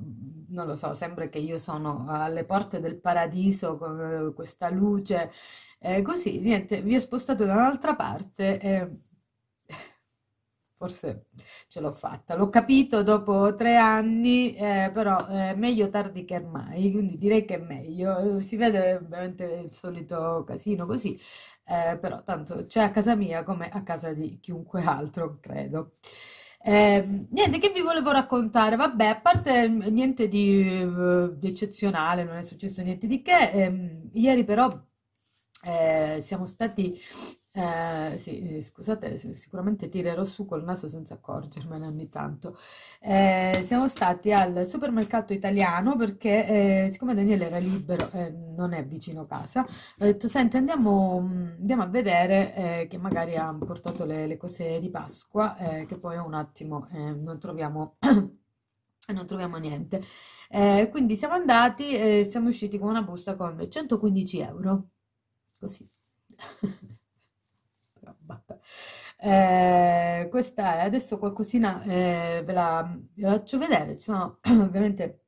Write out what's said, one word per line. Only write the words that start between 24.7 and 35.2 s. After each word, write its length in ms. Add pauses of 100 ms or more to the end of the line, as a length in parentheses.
altro, 560
credo. 580 (680)
Ehm, 680
niente, 280
che 120
vi 100
volevo 300
raccontare? 640
Vabbè, 300
a 140
parte, 500
mm, 180
niente 400
di, 540
eh, 560
di 100
eccezionale, 760
non 120
è 80
successo 400
niente 240
di 140
che. 300
Ehm, 640
ieri 300
però, 260 (960)